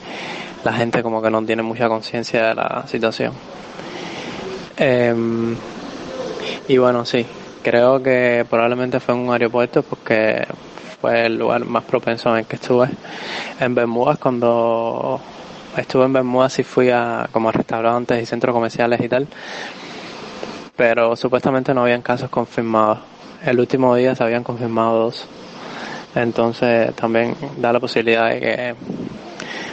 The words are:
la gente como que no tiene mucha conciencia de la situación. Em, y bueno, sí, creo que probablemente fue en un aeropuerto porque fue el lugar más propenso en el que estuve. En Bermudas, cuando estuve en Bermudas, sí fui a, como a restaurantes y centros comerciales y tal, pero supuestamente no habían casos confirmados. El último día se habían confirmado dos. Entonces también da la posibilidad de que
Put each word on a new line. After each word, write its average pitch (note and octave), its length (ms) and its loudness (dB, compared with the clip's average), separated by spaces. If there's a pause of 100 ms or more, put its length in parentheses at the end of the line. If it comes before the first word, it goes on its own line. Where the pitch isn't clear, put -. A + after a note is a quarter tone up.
(640)
la A2+ 80 2
gente A#2 320 0
como A2+ 180 -2
que A2 80 2
no A2 140 2
tiene A2+ 180 0
mucha A2+ 260 0
conciencia A2+ 600 -2
de A2+ 80 2
la - 320 -2
situación. A#2 440 -2 (1400)
Em, A#2 800 2 (1120)
y C3+ 100 6
bueno, B2 260 4
sí, A#2 220 0 (360)
creo B2 400 4
que B2 460 4
probablemente B2 520 2
fue A#2+ 140 0
en B2 60 0
un B2 120 0
aeropuerto A#2+ 500 2
porque A2+ 640 0 (540)
fue A#2 260 2
el A2+ 120 0
lugar A#2+ 260 0
más A#2 200 -2
propenso A#2 460 0
en A2+ 100 4
el G#2+ 60 -4
que G#2+ 100 -6
estuve. B2 320 2 (720)
En B2 140 0
Bermudas, A#2+ 440 2
cuando A#2 1000 0 (560)
estuve B2+ 280 2
en C3+ 80 4
Bermudas, B2+ 400 4
sí C3 100 0
fui B2 280 2
a, A#2 420 0
como A2+ 160 2
a A2 40 4
restaurantes A#2 720 0
y A2+ 40 -8
centros A#2+ 280 0
comerciales A#2 460 2
y A#2 80 -2
tal, C3 180 0 (1500)
pero A#2 400 4
supuestamente C3 580 2
no B2 80 2
habían A#2+ 200 2
casos B2 280 -2
confirmados. A2 680 2 (460)
El B2 160 4
último B2+ 340 4
día B2+ 200 4
se B2 100 0
habían A#2+ 180 0
confirmado A2+ 560 0
dos. A2+ 280 -2 (880)
Entonces A#2 800 2
también A#2 420 0 (220)
da A#2+ 140 2
la A#2+ 80 2
posibilidad A2+ 500 2
de B2 100 -2
que B2 340 -2 (1000)